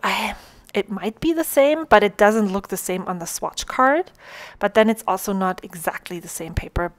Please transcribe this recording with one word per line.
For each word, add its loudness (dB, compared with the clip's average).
I, -2
it -2
might -6
be 0
the 0
same, 2
but 6
it 0
doesn't 4
look -6
the -6
same -4
on -6
the -10
swatch -8
card. 2
But -2
then 6
it's 0
also -2
not -2
exactly -8
the -14
same -10
paper. -6